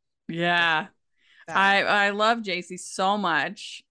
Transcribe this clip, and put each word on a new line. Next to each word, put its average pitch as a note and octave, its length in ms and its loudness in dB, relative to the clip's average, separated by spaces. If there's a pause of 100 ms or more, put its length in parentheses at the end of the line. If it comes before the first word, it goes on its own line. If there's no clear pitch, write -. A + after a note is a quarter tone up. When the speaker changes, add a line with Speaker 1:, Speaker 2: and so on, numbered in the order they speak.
(280)
Speaker 1:
Yeah. E3+ 580 0 (600)
Speaker 2:
That E3 100 -6
Speaker 1:
I, G3 280 4
Speaker 2:
one. - 80 2
Speaker 1:
I G3+ 180 2
love A3 320 0
J F3+ 200 -6
C F3+ 140 -14
so F#3+ 420 -2
much, E3+ 720 -4